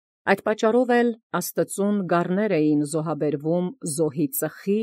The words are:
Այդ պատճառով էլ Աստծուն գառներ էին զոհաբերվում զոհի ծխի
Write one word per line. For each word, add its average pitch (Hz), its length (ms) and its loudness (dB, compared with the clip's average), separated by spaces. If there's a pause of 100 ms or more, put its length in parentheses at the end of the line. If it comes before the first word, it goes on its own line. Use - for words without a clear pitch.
(280)
Այդ 196 140 4
պատճառով 226 500 2
էլ 240 220 4 (200)
Աստծուն 196 720 -2
գառներ 180 500 0
էին 151 300 2
զոհաբերվում 156 840 -2 (180)
զոհի 151 440 0
ծխի 190 520 -2